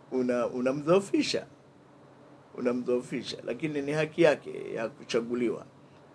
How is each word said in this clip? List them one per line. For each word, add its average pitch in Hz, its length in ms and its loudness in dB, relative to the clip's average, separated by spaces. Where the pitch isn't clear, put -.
una-, 123 360 2
unamdhoofisha. 147 1000 2
Unamdhoofisha, 123 880 -2
lakini 147 360 -4
ni 143 100 -4
haki 156 300 0
yake 95 520 2
ya 110 160 -4
kuchaguliwa. 117 760 -2